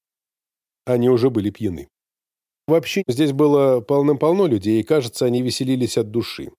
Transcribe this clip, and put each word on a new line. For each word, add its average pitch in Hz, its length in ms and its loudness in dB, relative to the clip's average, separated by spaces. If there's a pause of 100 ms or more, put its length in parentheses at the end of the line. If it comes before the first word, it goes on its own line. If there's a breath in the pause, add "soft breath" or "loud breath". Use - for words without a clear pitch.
(840)
Они 123 240 2
уже 123 200 4
были 107 200 -2
пьяны. 90 400 -8 (800)
Вообще, 165 400 0
здесь 143 240 0
было 139 500 2
полным-полно 147 680 0
людей, 110 320 0
и, 107 40 -2
кажется, 135 420 -2
они 123 180 0
веселились 127 540 -2
от 110 120 -2
души. 107 500 -8